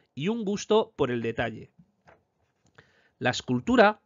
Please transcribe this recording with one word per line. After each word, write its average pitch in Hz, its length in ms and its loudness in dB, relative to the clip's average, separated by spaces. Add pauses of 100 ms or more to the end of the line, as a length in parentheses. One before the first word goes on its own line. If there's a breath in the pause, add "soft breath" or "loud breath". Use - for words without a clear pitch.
(160)
y 156 140 -4
un 226 160 -4
gusto 208 500 0
por 131 160 0
el 120 100 -2
detalle. 113 500 -6 (1500 soft breath)
La 123 140 0
escultura 208 760 2